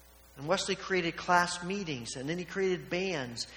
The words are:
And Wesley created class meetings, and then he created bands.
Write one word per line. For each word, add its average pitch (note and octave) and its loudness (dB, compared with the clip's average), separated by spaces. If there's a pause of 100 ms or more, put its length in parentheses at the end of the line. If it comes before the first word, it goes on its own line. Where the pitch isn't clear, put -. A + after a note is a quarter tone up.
(380)
And C#3 -8
Wesley F#3+ 2
created F3 0
class F3 4
meetings, D#3+ -4
and C3+ -4
then E3+ 0
he F3 -4
created F3+ 0
bands. D#3 -2